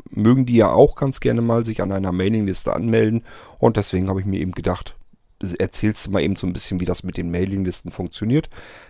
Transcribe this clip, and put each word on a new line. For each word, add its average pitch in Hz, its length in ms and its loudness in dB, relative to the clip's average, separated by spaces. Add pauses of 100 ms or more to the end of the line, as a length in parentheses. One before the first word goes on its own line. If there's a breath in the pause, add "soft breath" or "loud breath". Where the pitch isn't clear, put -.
mögen 123 360 2
die 120 100 0
ja 107 160 6
auch 135 240 8
ganz 139 240 -2
gerne 117 220 2
mal 117 240 2
sich 110 160 -4
an 92 100 -2
einer 95 220 -2
Mailingliste 98 600 0
anmelden. 113 520 2 (320 loud breath)
Und 117 180 4
deswegen 95 320 0
habe 95 140 -2
ich 95 40 -6
mir 95 140 -2
eben 92 140 -4
gedacht, - 420 -4 (640)
erzählst - 480 -2
du 95 60 -6
mal 95 100 2
eben 90 140 0
so - 100 -6
ein 90 60 0
bisschen, 90 300 -4
wie 90 40 -2
das 87 180 -4
mit 90 120 -8
den 85 160 -4
Mailinglisten 92 640 -4
funktioniert. 110 560 -2 (400 loud breath)